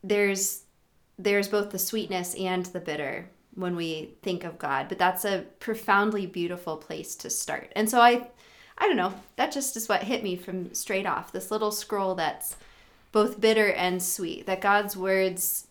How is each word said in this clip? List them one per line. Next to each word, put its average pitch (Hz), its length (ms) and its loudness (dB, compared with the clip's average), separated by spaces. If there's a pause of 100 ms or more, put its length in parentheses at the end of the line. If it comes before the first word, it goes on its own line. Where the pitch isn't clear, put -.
there's, 196 600 2 (540)
there's 202 300 2
both 208 240 0
the 190 80 -6
sweetness 190 560 -2
and 185 320 -2
the 180 140 -8
bitter 151 500 -6 (240)
when 180 220 -4
we 160 460 -6
think 180 200 -4
of 170 160 -10
God, 139 300 -2
but - 100 -6
that's 185 260 2
a 190 200 0 (160)
profoundly 208 680 2
beautiful 175 500 -6
place 156 380 -10
to - 160 -12
start. - 460 -4
And 214 120 2
so 240 120 4
I, 240 260 8 (500)
I 403 120 2
don't 311 80 4
know, 190 180 0 (220)
that 294 160 0
just 277 240 -4
is 226 120 -6
what 202 140 2
hit 214 220 -2
me 180 100 -2
from 180 400 -8
straight 196 320 -2
off, - 240 -2
this 185 220 -6
little 214 180 0
scroll 196 460 -2
that's - 400 -4 (560)
both 208 280 4
bitter 220 300 6
and 180 320 0
sweet, - 440 -4
that 190 140 -2
God's 202 360 2
words 190 760 0